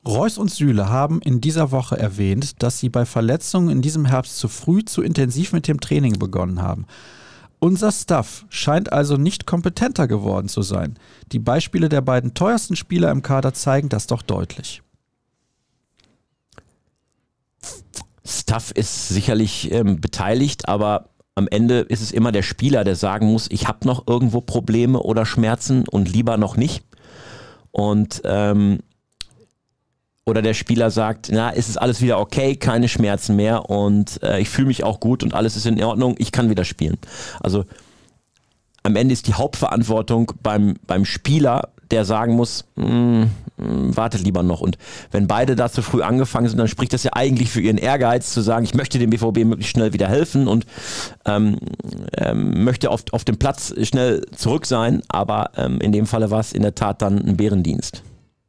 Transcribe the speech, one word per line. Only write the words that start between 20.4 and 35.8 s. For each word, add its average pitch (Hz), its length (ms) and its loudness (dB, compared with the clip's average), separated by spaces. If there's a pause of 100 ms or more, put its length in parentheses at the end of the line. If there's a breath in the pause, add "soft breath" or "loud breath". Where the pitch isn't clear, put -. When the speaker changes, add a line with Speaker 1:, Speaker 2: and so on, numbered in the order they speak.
Speaker 2:
aber 104 400 0 (260)
am 98 140 0
Ende 117 300 4
ist 113 220 -2
es 110 120 -8
immer 113 180 2
der 101 120 0
Spieler, 117 420 0
der 95 100 2
sagen 104 340 0
muss, 110 220 0
„Ich - 160 -2
hab - 160 -6
noch 127 240 -2
irgendwo 120 320 2
Probleme 120 640 0
oder 110 240 0
Schmerzen 117 600 0
und 95 240 0
lieber 113 280 2
noch 107 180 0
nicht.“ - 300 -2 (840 loud breath)
Und, 104 520 0
ähm, 101 560 2 (1500)
oder 110 180 2
der 110 100 2
Spieler 117 380 0
sagt, 107 400 -2
„Na, 110 200 0
es 117 180 -2
ist 110 80 -6
alles 120 240 0
wieder 120 180 2
okay, 135 360 0
keine 120 320 2
Schmerzen 104 480 2
mehr 107 340 2
und, 101 520 0
äh, 101 180 0
ich 104 100 -2
fühle 135 180 0
mich 123 160 0
auch 98 160 -2
gut 123 240 0
und - 100 -2
alles 107 220 0
ist 107 100 -6
in 113 160 2